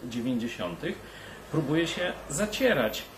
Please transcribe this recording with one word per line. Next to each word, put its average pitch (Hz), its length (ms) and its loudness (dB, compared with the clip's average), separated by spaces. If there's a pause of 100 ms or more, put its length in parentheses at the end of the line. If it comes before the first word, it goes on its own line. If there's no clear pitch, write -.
dziewięćdziesiątych, 120 920 -2 (520)
próbuje 156 360 4
się 180 260 -2 (160)
zacierać 202 760 4 (160)